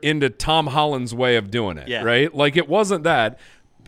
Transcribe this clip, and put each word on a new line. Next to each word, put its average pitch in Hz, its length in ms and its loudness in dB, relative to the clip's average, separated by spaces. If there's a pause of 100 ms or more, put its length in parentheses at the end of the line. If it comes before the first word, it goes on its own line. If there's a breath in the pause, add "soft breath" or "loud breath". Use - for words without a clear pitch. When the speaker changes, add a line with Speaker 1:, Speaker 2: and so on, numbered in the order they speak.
Speaker 1:
into 143 280 0
Tom 156 380 -2
Holland's 135 480 -2
way 123 220 2
of 101 120 -4
doing 104 280 -4
it, 67 100 -16
Speaker 2:
Yeah. 120 160 -6
Speaker 1:
right? 123 320 2
Like, 143 220 0
it 165 100 2
wasn't 190 380 0
that. 123 340 0 (480 soft breath)